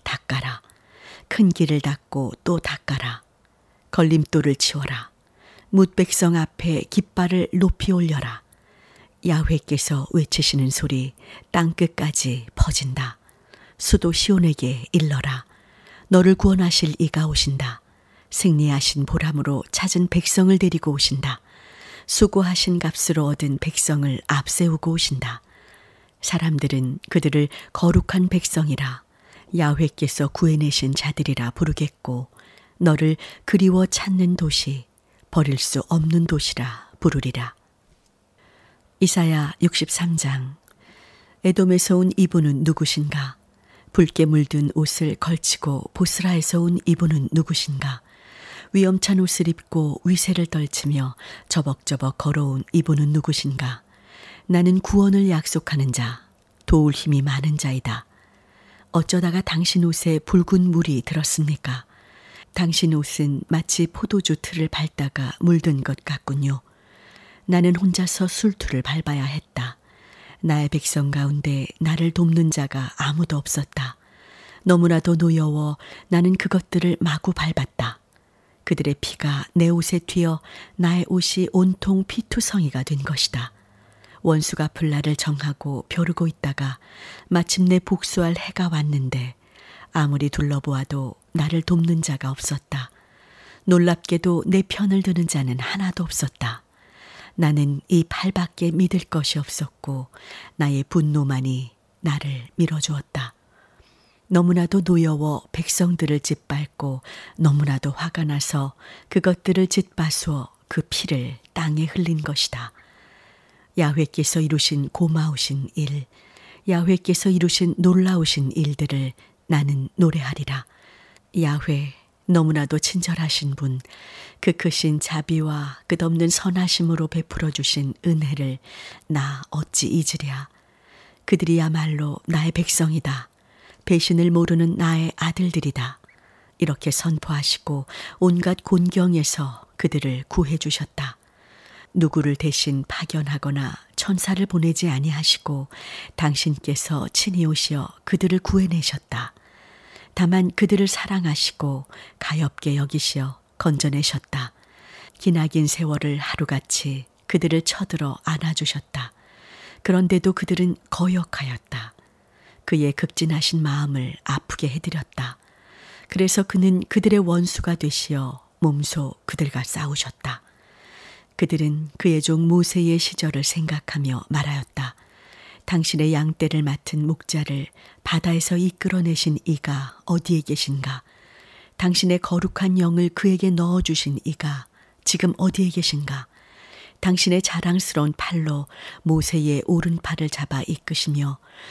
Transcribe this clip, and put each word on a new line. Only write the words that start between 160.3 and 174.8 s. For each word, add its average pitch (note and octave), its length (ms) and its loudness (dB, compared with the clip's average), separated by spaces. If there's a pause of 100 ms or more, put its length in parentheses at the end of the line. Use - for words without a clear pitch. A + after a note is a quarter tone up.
그들은 F3+ 440 0 (140)
거역하였다. C#3 1040 -4 (680)
그의 D3 280 2
극진하신 D#3+ 680 -2
마음을 C#3+ 640 -2
아프게 - 440 -4
해드렸다. C3+ 720 -8 (680)
그래서 F#3+ 340 0
그는 F#3 460 2
그들의 G#3 320 4
원수가 F3 560 0
되시어 C3+ 640 -4 (200)
몸소 D3 540 0 (100)
그들과 C#3 380 -4
싸우셨다. C#3+ 800 -6 (920)
그들은 D3+ 640 0
그의 D#3+ 220 2
종 D#3+ 280 2
모세의 E3+ 500 4
시절을 D3+ 460 -4
생각하며 D3+ 840 -4
말하였다. C#3+ 680 -4 (680)